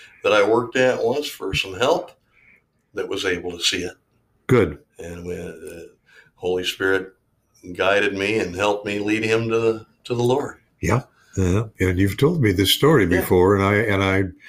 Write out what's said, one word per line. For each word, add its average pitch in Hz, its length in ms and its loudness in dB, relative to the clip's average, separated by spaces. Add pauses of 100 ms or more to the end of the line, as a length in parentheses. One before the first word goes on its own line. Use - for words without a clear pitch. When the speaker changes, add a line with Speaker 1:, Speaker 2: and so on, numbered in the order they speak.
(240)
Speaker 1:
that 101 80 2
I 101 140 4
worked 117 300 0
at 127 260 2
once 135 260 -2
for - 260 -8
some 95 200 -4
help 135 360 0 (840)
that 95 140 -6
was 95 160 -6
able 90 280 -4
to 85 100 -16
see 90 220 -2
it. 90 100 -10 (540)
Speaker 2:
Good. 98 340 2 (160)
Speaker 1:
And 85 260 -14
when 87 140 -8
the 82 560 -16 (400)
Holy 90 300 -4
Spirit 95 500 -2 (600)
guided 98 400 0
me 101 240 -2
and 87 160 -4
helped 101 300 -2
me 104 140 -4
lead 107 260 -2
him 113 240 0
to 113 100 0
the, 113 280 -2 (180)
to 123 100 -6
the 120 80 0
Lord. 127 360 0 (220)
Speaker 2:
Yeah. 107 220 0 (340)
Yeah. 95 280 0 (160)
And 92 180 2
you've 98 180 2
told 160 240 2
me 107 120 4
this 92 200 2
story 143 320 4
Speaker 1:
Yeah. 87 160 2
Speaker 2:
before, 92 360 4
and 98 80 2
I, 101 100 4
and 101 280 0
I 95 220 2 (240)